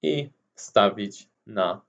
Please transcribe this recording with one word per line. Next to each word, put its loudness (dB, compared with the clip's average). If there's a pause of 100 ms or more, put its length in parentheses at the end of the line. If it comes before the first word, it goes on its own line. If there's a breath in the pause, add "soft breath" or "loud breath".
i -2 (240)
wstawić 0 (180)
na -2